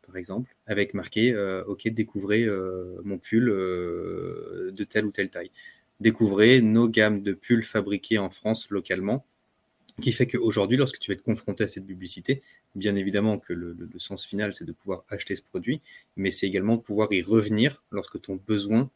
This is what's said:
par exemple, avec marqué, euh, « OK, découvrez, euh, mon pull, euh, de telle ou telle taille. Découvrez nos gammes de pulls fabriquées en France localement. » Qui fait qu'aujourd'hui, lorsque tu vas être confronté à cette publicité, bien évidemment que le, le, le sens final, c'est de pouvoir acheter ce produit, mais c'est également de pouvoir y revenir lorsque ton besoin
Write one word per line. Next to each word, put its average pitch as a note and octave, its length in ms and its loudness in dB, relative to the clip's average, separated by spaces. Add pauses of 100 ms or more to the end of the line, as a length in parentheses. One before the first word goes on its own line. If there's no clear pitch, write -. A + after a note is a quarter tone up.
par F#2 100 -16
exemple, F#2+ 380 -8 (120)
avec G2+ 280 -2
marqué, A2 380 2
euh, « F#2+ 360 -2
OK, G2+ 200 -6
découvrez, G#2+ 540 0
euh, F#2 640 -4
mon G2 140 -6
pull, A#2 300 2
euh, F2+ 1200 -4
de G2 120 -6
telle G#2+ 220 0
ou G2+ 60 -4
telle F#2+ 180 -4
taille. F2 220 -12 (480)
Découvrez A2 600 6
nos A2+ 280 6
gammes G#2+ 340 4
de G2+ 120 -2
pulls A2+ 280 2
fabriquées G2+ 560 -2
en G2 120 -2
France - 400 -4
localement. » G2 540 -2 (760)
Qui B2 100 2
fait B2 160 2
qu'aujourd'hui, A2 500 0
lorsque C#3 220 0
tu - 120 -10
vas F#2+ 40 0
être - 80 -10
confronté G#2 400 -4
à G2 60 -2
cette F#2+ 180 -10
publicité, F#2 560 -6 (320)
bien G2+ 220 0
évidemment G2+ 420 0
que - 140 -8
le, E2+ 260 -8
le, F2 140 -12
le F2+ 80 -16
sens - 260 -10
final, G2+ 260 -4
c'est - 120 -12
de - 80 -12
pouvoir - 360 -8
acheter G2 280 -8
ce - 60 -12
produit, A2 400 -6 (340)
mais G2 140 -2
c'est - 160 -2
également G2 300 0
de A2+ 40 -4
pouvoir G#2 320 0
y F#2 100 2
revenir A2 680 2
lorsque G2 280 -8
ton F#2+ 240 -8
besoin A2 520 2